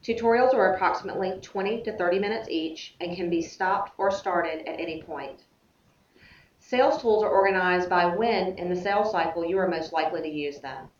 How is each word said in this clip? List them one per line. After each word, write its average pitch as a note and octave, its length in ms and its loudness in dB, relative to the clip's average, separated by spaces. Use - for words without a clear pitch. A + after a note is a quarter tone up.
Tutorials A#3 520 4
are F#3+ 200 4
approximately F#3 680 -2
twenty G#3 420 -4
to - 140 -6
thirty F3 220 2
minutes G#3+ 300 -2
each D#3+ 520 -6
and F3 120 -6
can F3+ 160 -4
be E3+ 120 2
stopped F#3 560 -2
or G3 140 2
started E3 540 -2
at - 140 -8
any D#3+ 240 -6
point. C#3+ 400 -12
Sales - 420 2
tools G#3+ 200 4
are G#3+ 80 2
organized F#3 600 2
by F3+ 160 4
when F#3+ 520 0
in F3+ 120 -6
the F3+ 120 -2
sales G3+ 300 0
cycle E3+ 340 -2
you F3+ 120 0
are F#3 100 2
most D#3+ 240 -4
likely D#3+ 300 -2
to D#3 80 -4
use D3 300 -6
them. C3+ 280 -12